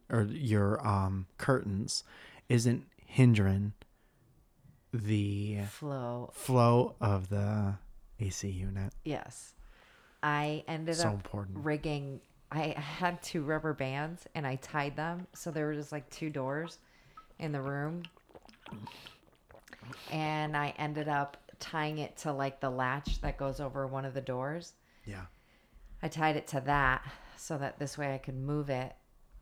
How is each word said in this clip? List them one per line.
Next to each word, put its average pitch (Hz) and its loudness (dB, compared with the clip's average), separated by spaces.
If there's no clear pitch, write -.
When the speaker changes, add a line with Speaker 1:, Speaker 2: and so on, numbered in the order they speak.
Speaker 1:
or 113 4
your, 107 2
um, 95 2
curtains 107 0
isn't 120 4
hindering 104 6
the 104 0
Speaker 2:
Flow. 123 -6
Speaker 1:
flow 120 6
of 98 4
the 101 2
A 101 -2
C - -4
unit. 95 -4
Speaker 2:
Yes. - -6
I 151 2
ended 160 -2
Speaker 1:
So 165 4
Speaker 2:
up 107 2
Speaker 1:
important. 101 -6
Speaker 2:
rigging, 143 -2
I 151 -2
had 175 -2
two 165 -2
rubber 156 0
bands 143 -4
and 151 -2
I 131 -2
tied 143 -2
them. 170 -4
So - -8
there 151 0
were 151 0
just, 147 -6
like, 147 -8
two - -6
doors 147 -4
in 156 -4
the 143 -2
room. 147 -2
And 151 0
I 147 0
ended 151 -2
up 143 0
tying 151 -2
it - -6
to, 151 -2
like, 135 -2
the 135 -2
latch 127 0
that 143 -2
goes 135 -2
over 139 -2
one 135 -4
of 131 -6
the 139 -4
doors. 135 -4
Speaker 1:
Yeah. 95 -10
Speaker 2:
I 165 0
tied 156 2
it 151 -4
to 139 -2
that 135 4
so - -6
that 139 -4
this 143 -6
way 143 -2
I 135 -4
could 131 -8
move 143 -2
it. 131 -4